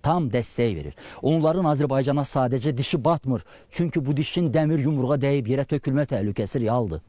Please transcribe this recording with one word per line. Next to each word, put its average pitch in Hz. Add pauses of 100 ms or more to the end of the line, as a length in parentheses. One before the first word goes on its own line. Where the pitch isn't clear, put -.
tam 156
dəstək 120
verir. 71 (260)
Onların 160
Azərbaycana 139
sadəcə 131
dişi 135
batmır, 135 (260)
çünki 165
bu 139
dişin 160
dəmir 156
yumruğa 139
dəyib 139
yerə 131
tökülmə 139
təhlükəsi 107
realdır. 107